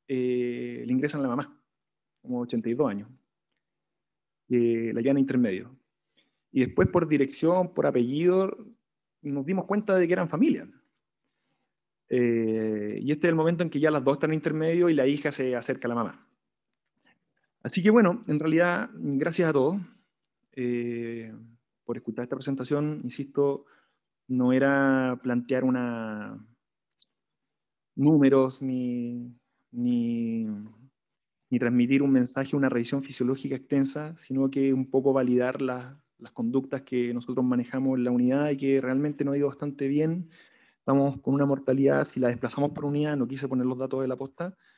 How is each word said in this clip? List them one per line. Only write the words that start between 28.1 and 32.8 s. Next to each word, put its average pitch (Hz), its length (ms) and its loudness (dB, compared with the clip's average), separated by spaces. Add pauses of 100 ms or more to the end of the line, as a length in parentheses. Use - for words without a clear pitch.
ni, 123 720 -6 (380)
ni, 117 760 -2 (1000)
ni 123 100 2
transmitir 123 420 4
un 139 100 4
mensaje, 135 440 2
una 135 120 2
revisión 123 360 -2